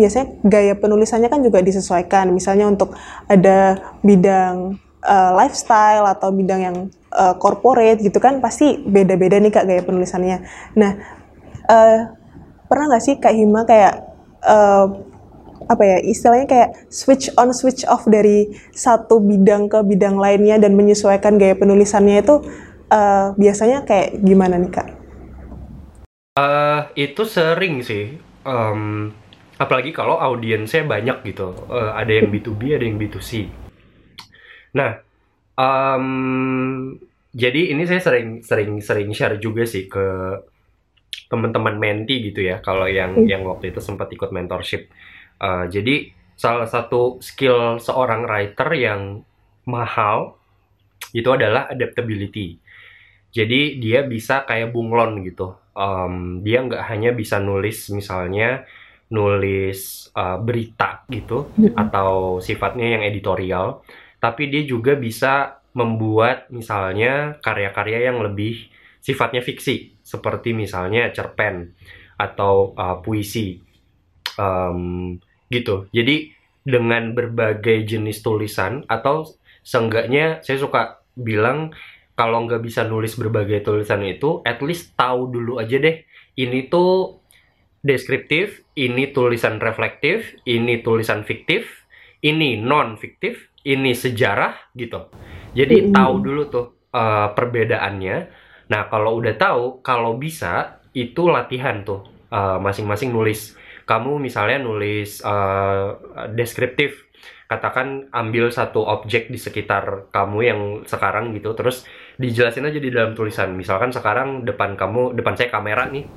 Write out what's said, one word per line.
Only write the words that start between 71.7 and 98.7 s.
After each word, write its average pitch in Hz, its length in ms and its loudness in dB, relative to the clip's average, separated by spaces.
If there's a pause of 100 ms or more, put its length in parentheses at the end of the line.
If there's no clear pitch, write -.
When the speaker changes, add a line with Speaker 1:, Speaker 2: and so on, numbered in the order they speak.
Speaker 2:
atau, 98 560 0
eh, 92 240 -6
puisi, 104 580 -6 (800)
em, 92 420 -2 (720)
gitu. 107 400 -4
Jadi 143 400 -2 (320)
dengan 117 540 -2
berbagai 113 720 -2
jenis 107 340 -6
tulisan, 110 640 -4
atau 139 400 -4 (380)
seenggaknya 123 800 -2
saya 135 160 -4
suka 127 200 -2 (360)
bilang, 123 560 -2 (400)
kalau 117 320 -2
nggak 117 160 -4
bisa 117 220 -4
nulis 110 320 -6
berbagai 107 480 -2
tulisan 104 400 -2
itu, 101 400 -4
at 120 180 -4
least 170 320 -8
tahu 127 380 -2
dulu 120 260 -6
aja 113 220 -2
deh, 160 240 0 (320)
ini 127 320 -4
tuh 185 560 0 (560)
deskriptif, 139 800 -4 (160)
ini 131 400 -2
tulisan 120 420 0
reflektif, 113 840 -4
ini 117 400 -2
tulisan 110 400 -2
fiktif, - 640 -6 (320)
ini 151 400 0
non-fiktif, 127 1040 -4
ini 135 320 0
sejarah 123 580 -2 (220)
gitu. 110 320 -12 (480)
Jadi 156 320 4
Speaker 1:
Mm-mm. 202 80 4
Speaker 2:
tahu 131 240 4
dulu 139 220 -4 (100)
tuh, 123 140 -4 (260)
eh, 107 400 0
perbedaannya. 110 840 -4 (520)
Nah, 107 120 -2 (100)